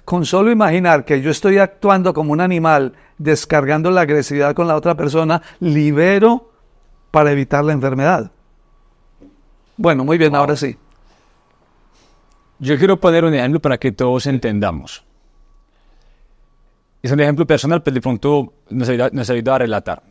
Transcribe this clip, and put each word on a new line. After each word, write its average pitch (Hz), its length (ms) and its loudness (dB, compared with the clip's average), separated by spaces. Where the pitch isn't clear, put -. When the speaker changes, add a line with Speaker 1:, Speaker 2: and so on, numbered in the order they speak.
Speaker 1:
con 175 200 -2
solo 196 240 2
imaginar 180 540 2
que 143 180 0
yo 143 80 -2
estoy 196 280 2
actuando 190 560 0
como 151 180 -2
un 151 80 0
animal, 160 540 0
descargando 156 720 0
la 185 100 2
agresividad 143 540 0
con 170 120 -2
la 160 100 0
otra 165 180 -2
persona, 160 460 -2
libero 180 920 2
para 151 200 4
evitar 143 340 0
la 156 80 0
enfermedad. 139 580 -2
Bueno, 156 260 0
muy 156 140 0
bien, 156 140 4
Speaker 2:
Wow. 143 100 2
Speaker 1:
ahora 143 140 0
sí. 127 200 -8
Speaker 2:
Yo 139 180 -2
quiero 185 220 2
poner 170 240 2
un 160 120 2
ejemplo 135 240 0
para 135 180 -2
que 131 140 -4
todos 123 340 -2
entendamos. 104 800 -4
Es 123 80 -4
un 143 80 0
ejemplo 147 260 2
personal, 151 380 0
pero 139 100 -2
de 127 80 -2
pronto 135 520 -2
nos 120 200 -4
ayuda, 123 240 0
nos 123 160 -6
ayuda 123 260 -2
a - 40 2
relatar. 104 520 -6